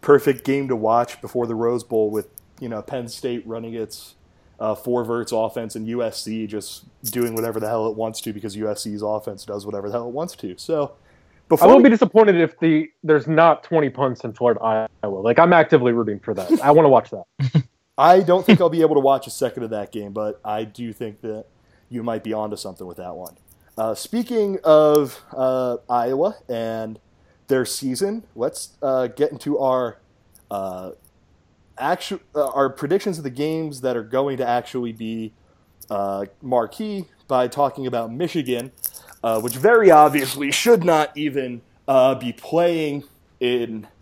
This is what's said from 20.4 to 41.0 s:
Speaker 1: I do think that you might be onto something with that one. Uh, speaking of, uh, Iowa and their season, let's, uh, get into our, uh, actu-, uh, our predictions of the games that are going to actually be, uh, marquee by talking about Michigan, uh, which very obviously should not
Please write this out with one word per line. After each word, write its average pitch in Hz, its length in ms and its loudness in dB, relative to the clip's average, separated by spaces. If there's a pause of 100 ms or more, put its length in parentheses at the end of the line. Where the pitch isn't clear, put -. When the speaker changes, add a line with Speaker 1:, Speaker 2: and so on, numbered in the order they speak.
Speaker 1:
I 107 180 -4
do 113 300 -12
think 107 260 -12
that 110 280 -12 (420)
you 120 120 -8
might 110 220 -4
be 110 80 -6
onto 107 240 -4
something 92 320 -14
with 85 80 -16
that 90 180 -14
one. 87 220 -16 (420)
Uh, 110 160 -2
speaking 214 680 -4
of, 151 580 4 (140)
uh, 131 400 -2 (140)
Iowa 131 480 -2 (100)
and 113 500 -8 (520)
their 131 160 2
season, 190 580 -6 (140)
let's, 131 440 -8
uh, 131 260 0
get 143 260 -2
into 143 260 -6
our, 127 380 -2 (520)
uh, 92 420 -10 (840)
actu-, 175 440 -4 (120)
uh, 143 180 0
our 135 180 0
predictions 156 480 -4
of 156 80 -12
the 139 40 -6
games 147 520 -6
that 127 160 -2
are 113 60 -6
going 131 340 -4
to 123 100 -4
actually 120 460 -4
be, 113 400 -10 (560)
uh, 98 360 -4 (160)
marquee 156 640 -4 (240)
by 127 220 0
talking 139 360 -4
about 120 280 -4
Michigan, 131 580 -4 (500)
uh, 113 200 -2
which 120 140 -6
very 208 360 6
obviously 143 640 4
should 220 320 4
not 156 320 2